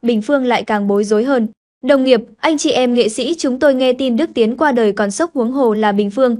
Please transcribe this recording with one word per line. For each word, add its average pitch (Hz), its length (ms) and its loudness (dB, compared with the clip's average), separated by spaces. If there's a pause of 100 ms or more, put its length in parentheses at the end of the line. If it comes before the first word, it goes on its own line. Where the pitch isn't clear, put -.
Bình 233 200 0
Phương 269 240 0
lại 240 180 0
càng 208 240 -2
bối 202 160 0
rối 214 200 0
hơn. 254 240 0 (360)
Đồng 262 200 2
nghiệp, 247 180 4 (160)
anh 302 200 0
chị 294 140 -2
em 247 220 0
nghệ 233 160 2
sĩ 262 280 -4
chúng 262 220 -4
tôi 285 140 4
nghe 254 200 0
tin 254 240 -2
Đức 330 160 0
Tiến 233 240 0
qua 302 140 2
đời 226 200 2
còn 202 200 -2
sốc 320 220 -4
huống 240 180 -2
hồ 262 220 0
là 214 180 0
Bình 202 200 -2
Phương, 240 280 0